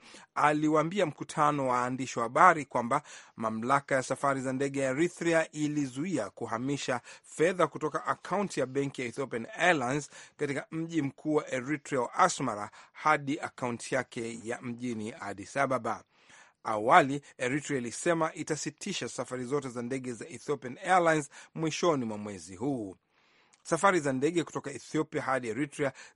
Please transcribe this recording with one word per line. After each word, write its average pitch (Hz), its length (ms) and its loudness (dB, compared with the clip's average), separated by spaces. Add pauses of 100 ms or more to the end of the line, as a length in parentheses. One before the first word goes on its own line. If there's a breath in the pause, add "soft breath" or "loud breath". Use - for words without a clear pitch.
(340 loud breath)
aliwaambia 151 720 2
mkutano 147 600 2
wa 123 60 2
waandishi 127 440 -2
wa 120 40 2
habari 151 420 6
kwamba 123 380 0 (340 loud breath)
mamlaka 113 580 0
ya 131 80 2
safari 135 380 -2
za 131 120 -4
ndege 139 280 -2
ya 135 100 2
Eritrea 165 640 2
ilizuia 147 800 -2
kuhamisha 123 680 -2 (220 loud breath)
fedha 170 440 2
kutoka 151 400 -4
akaunti 175 540 -2
ya 127 60 0
benki 135 360 -2
ya 123 60 -4
Ethiopian 120 380 -6 (100)
Airlines 147 540 2 (260 loud breath)
katika 139 340 -4
mji 160 320 -2
mkuu 147 320 -2
wa 143 200 0
Eritrea 135 460 -2
wa - 140 -2
Asmara 107 560 2 (220 loud breath)
hadi 147 480 2
akaunti - 540 -6
yake 117 500 -4
ya 120 180 -6
mjini 120 580 -6
Addis 98 360 -10
Ababa. 123 480 0 (600 loud breath)
Awali, 135 580 6 (160 loud breath)
Eritrea 135 400 -2
ilisema 160 560 0
itasitisha 151 760 -6
safari 127 360 -8
zote 135 240 -2
za 120 140 -6
ndege 127 300 -6
za 117 160 -12
Ethiopian 123 560 -8
Airlines 165 460 4 (240 loud breath)
mwishoni 156 500 2
mwa 107 140 -6
mwezi 98 380 -10
huu. 110 400 -4 (680 soft breath)
Safari 180 360 4
za 139 120 2
ndege 151 320 2
kutoka 139 260 -8
Ethiopia 147 520 -4
hadi 127 260 0
Eritrea 139 440 -2 (240 loud breath)